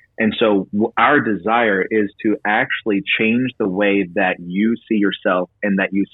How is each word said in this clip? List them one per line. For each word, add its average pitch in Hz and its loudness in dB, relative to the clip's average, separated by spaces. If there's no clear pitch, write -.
And 107 0
so 104 2
w-, 107 0
our 135 4
desire 107 0
is 107 0
to 107 0
actually 104 -2
change 120 0
the 104 0
way 98 0
that 92 0
you 98 0
see 110 0
yourself 95 0
and 101 0
that 92 -2
you 98 0